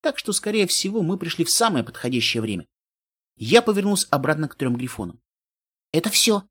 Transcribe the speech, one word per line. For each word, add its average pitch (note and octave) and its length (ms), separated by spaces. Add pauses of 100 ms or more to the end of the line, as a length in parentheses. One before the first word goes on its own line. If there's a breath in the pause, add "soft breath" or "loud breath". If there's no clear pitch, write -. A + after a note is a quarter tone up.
Так - 180
что, - 140
скорее G#3 340
всего, G3+ 360
мы F3+ 160
пришли E3 260
в - 60
самое F#3+ 340
подходящее A#2+ 560
время. G#2 260 (720)
Я E3+ 260
повернулась G3+ 480
обратно D3 380
к - 60
трем B2 220
грифонам. A#2 440 (720)
"Это E3+ 180
все. G3+ 400